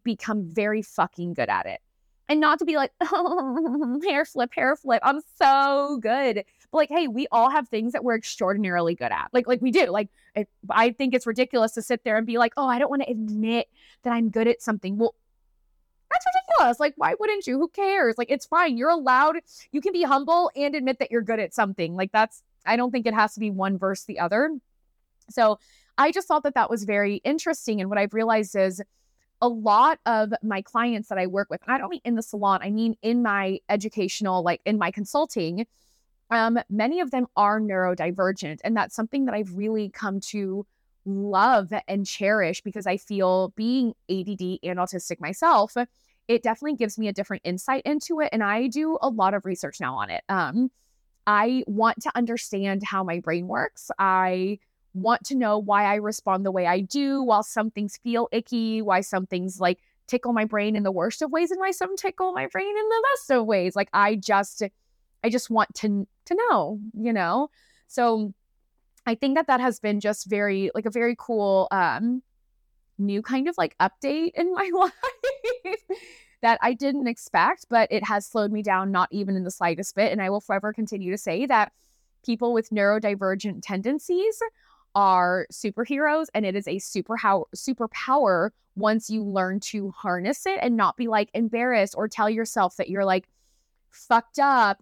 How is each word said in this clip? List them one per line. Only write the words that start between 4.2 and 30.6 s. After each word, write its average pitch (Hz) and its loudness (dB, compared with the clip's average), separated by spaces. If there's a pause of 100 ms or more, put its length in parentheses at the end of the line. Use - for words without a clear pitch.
flip, 254 -4
hair 269 2
flip. 247 0
I'm 277 2 (160)
so 277 4
good." 226 0 (260)
But, 302 2
like, 294 4
hey, 311 0
we 247 -2
all 233 6
have 285 0
things 233 -2
that - -4
we're 233 2
extraordinarily 185 0
good 120 -4
at. 80 -4
Like, 247 2
like, 247 2
we 254 2
do. 320 4
Like, 202 -2 (260)
I, 214 -2 (240)
I 233 6
think 262 0
it's 247 0
ridiculous 233 2
to 226 -6
sit 240 -4
there 214 2
and 226 0
be 233 -2
like, 233 4
"Oh, 277 2
I 247 2
don't 269 2
wanna 277 0
admit 220 -2 (380)
that 247 0
I'm 233 2
good 226 0
at 233 2
something." 202 -4
Well, 226 2 (960)
that's 719 0 (100)
ridiculous. 622 4
Like, 294 0
why 294 0
wouldn't 415 -2
you? 254 -2
Who 330 0
cares? 392 0
Like, - -4
it's 277 -2
fine. 320 2
You're 247 0
allowed, 302 4 (360)
you 294 -2
can 381 -2
be 349 0
humble 302 2
and 285 0
admit 262 -2
that - -4
you're 233 0
good 220 -2
at 190 -4
something. 190 -2
Like, 190 -2
that's, 220 0 (220)
I 214 2
don't 247 0
think 233 -2
it 226 0
has 214 2
to 208 -12
be 214 -2
one 190 0
versus 190 -2
the - -8
other. 233 0 (720)
So 214 2 (400)
I 285 6
just 381 -4
thought 302 2
that 285 0
that 226 2
was 208 -2
very 202 0
interesting. 285 -2
And 190 -4
what 208 0
I've 202 0
realized 220 0
is 190 0 (600)
a 240 4
lot 226 4
of 220 2 (100)
my 202 -2